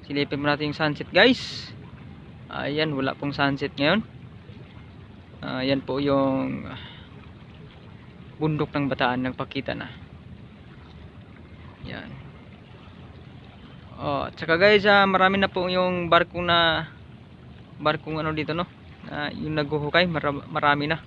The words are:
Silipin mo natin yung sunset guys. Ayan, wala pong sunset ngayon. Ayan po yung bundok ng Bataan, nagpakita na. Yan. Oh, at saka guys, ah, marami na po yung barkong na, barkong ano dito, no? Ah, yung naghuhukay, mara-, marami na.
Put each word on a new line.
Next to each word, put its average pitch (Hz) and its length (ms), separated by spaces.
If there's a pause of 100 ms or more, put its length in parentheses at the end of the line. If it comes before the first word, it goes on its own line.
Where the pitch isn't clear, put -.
Silipin 143 340
mo 147 80
natin 147 240
yung - 60
sunset 151 340
guys. - 560 (800)
Ayan, 147 480
wala 135 160
pong 143 240
sunset 143 400
ngayon. 156 240 (1400)
Ayan 135 400
po 135 160
yung 135 640 (1800)
bundok 151 320
ng 143 160
Bataan, 127 400
nagpakita 127 480
na. 107 160 (1900)
Yan. - 240 (1900)
Oh, 139 300
at - 100
saka 165 160
guys, 208 320
ah, 202 160
marami 190 320
na 196 160
po 185 160
yung 180 400
barkong 170 400
na, 165 400 (880)
barkong 156 480
ano 156 80
dito, 156 240
no? 180 80 (460)
Ah, 147 260
yung 156 160
naghuhukay, 151 560
mara-, 143 400
marami 147 400
na. 160 180